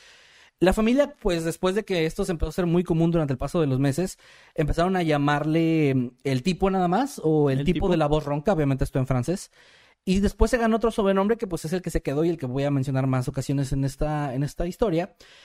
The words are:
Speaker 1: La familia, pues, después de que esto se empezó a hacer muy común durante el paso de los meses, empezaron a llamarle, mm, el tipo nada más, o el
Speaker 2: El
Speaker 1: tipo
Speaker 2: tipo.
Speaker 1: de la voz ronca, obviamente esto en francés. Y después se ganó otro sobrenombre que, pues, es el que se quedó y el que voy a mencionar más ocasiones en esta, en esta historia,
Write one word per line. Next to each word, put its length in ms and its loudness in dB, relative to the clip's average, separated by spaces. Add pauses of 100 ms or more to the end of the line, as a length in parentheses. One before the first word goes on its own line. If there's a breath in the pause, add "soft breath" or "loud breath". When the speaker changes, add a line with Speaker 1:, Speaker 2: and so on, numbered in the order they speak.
(600 loud breath)
Speaker 1:
La 120 6
familia, 480 2
pues, 240 0
después 300 -2
de 100 -4
que 220 0
esto 180 -4
se 80 -2
empezó 140 -4
a 40 -4
hacer 160 -2
muy 180 4
común 260 2
durante 240 0
el 40 -4
paso 220 -2
de 60 2
los 140 0
meses, 380 -2 (360 loud breath)
empezaron 420 0
a 60 0
llamarle, 920 2
mm, 160 0 (140)
el 180 0
tipo 280 0
nada 180 2
más, 340 -2
o 280 2
el 100 0
Speaker 2:
El 60 -4
Speaker 1:
tipo 80 2
Speaker 2:
tipo. 160 0
Speaker 1:
de 80 2
la 80 2
voz 180 0
ronca, 280 0
obviamente 320 0
esto 140 -2
en 80 0
francés. 440 -2 (560 soft breath)
Y 140 2
después 300 2
se 80 2
ganó 180 2
otro 140 0
sobrenombre 480 2
que, 80 -6
pues, 180 -6
es 80 -8
el 100 -2
que 80 -6
se 120 -2
quedó 220 -2
y 40 2
el 80 -2
que 100 -8
voy 180 -2
a 60 0
mencionar 360 0
más 200 0
ocasiones 460 -4
en 120 0
esta, 500 -4
en 80 -2
esta 240 -6
historia, 480 -2 (300 loud breath)